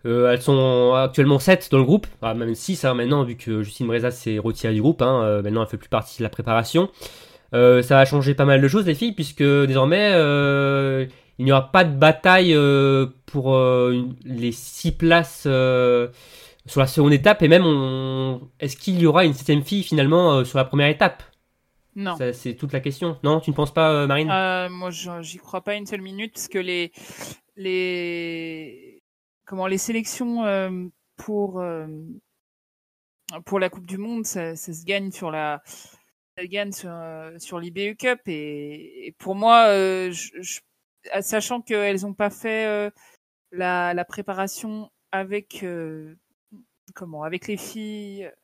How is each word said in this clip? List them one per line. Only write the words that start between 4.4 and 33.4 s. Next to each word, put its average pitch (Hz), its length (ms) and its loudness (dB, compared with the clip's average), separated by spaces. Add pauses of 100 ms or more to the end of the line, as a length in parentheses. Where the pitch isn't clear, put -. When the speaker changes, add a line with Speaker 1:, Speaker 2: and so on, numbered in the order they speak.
Speaker 1:
du 107 80 2
groupe, 147 220 2
hein, 127 220 2
euh, 104 180 0
maintenant 107 200 -2
elle 110 60 -4
fait 104 100 -10
plus - 100 -16
partie - 300 -4
de 120 40 -6
la 113 60 -4
préparation. 117 640 0 (640)
Euh, 123 280 8
ça 135 140 4
va 135 80 10
changer 139 300 2
pas 135 100 2
mal 139 160 6
de 139 80 4
choses, 190 180 2
les 156 80 0
filles, 226 200 -2
puisque 147 280 -4
désormais, 143 720 4
euh, 139 920 2 (320)
il 123 60 -4
n'y 131 60 4
aura 135 220 4
pas 185 100 6
de 151 140 2
bataille, 165 580 6
euh, 139 520 4 (180)
pour, 131 320 0
euh, 127 340 4
une, 123 240 -2 (100)
les 120 280 -6
six - 400 -8
places, 165 540 2
euh, 127 600 2 (600)
sur - 140 0
la 135 60 4
seconde 147 260 4
étape, 190 300 4
et 151 60 4
même, 175 180 8
on... 131 840 -2 (120)
est-ce 139 160 -8
qu'il 180 240 -2
y 170 60 6
aura 165 180 6
une 147 100 2
septième 143 300 0
fille, 202 180 -4
finalement, 156 520 4
euh, 127 100 2
sur 135 140 -4
la 131 60 2
première 143 240 0
étape ? 156 360 0 (720)
Speaker 2:
Non. 190 200 -8
Speaker 1:
Ça, 127 160 -4
c'est 123 220 -10
toute 139 180 -8
la 139 80 -4
question. 143 440 -6
Non, 156 160 2
tu 156 100 -4
ne 139 60 -2
penses 151 180 -2
pas, 160 160 4
euh, 147 160 2
Marine ? 151 240 0
Speaker 2:
Euh, 185 380 -2
moi, 180 220 -10
je, 175 200 -12 (120)
j'y 165 160 -18
crois - 240 -12
pas 208 120 -6
une 202 120 -10
seule 202 140 -10
minute, 196 340 -12
parce - 140 -14
que 196 100 -6
les, 175 340 -6 (640)
les, 170 1500 -8 (440)
comment, 190 220 -8
les 190 100 -2
sélections, 233 680 -6
euh, 196 260 -2 (460)
pour, 202 440 -6
euh, 165 260 -10 (1600)